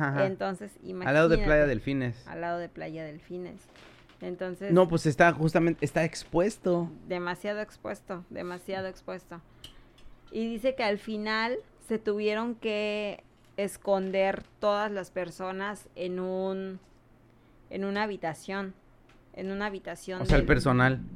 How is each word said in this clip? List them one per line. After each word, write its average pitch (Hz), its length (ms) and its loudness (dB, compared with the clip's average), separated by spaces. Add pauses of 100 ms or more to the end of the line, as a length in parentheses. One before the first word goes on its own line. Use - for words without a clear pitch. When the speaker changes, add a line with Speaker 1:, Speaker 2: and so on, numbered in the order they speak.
Speaker 1:
ajá. 139 180 2
Speaker 2:
Entonces, 190 440 -6 (340)
Speaker 1:
Al 135 100 4
lado 160 140 8
de 165 100 8
Playa - 80 2 (180)
Speaker 2:
imagínate. 147 40 6
Speaker 1:
Delfines. 127 600 -2
Speaker 2:
Al 165 120 -10
lado 170 180 -4
de 170 100 -8
Playa 160 360 -10
Delfines. 175 560 -14 (600)
Entonces 180 520 -6
Speaker 1:
No, 180 140 8
pues 165 200 0
está 170 260 8
justamente, 160 520 2
está 160 200 2
expuesto. 175 840 0 (200)
Speaker 2:
Demasiado 180 520 -6
expuesto, 202 680 -10
demasiado 180 560 -8
expuesto. 185 540 -12 (880)
Y 226 180 -2
dice 233 280 -2
que 247 80 0
al 208 140 2
final 220 580 -2 (320)
se 220 100 0
tuvieron 214 560 0
que 208 720 -4 (320)
esconder 190 880 0 (160)
todas 208 320 2
las 190 180 -6
personas 185 840 -6
en 180 240 -4
un, 190 580 -4 (920)
en 196 160 -6
una 202 200 -2
habitación, 190 680 -6 (600)
en 190 180 -8
una 202 140 -4
habitación 185 560 -10
Speaker 1:
O 127 40 -2
sea, 151 100 6
el 139 60 6
Speaker 2:
del - 40 -2
Speaker 1:
personal. 127 540 4 (160)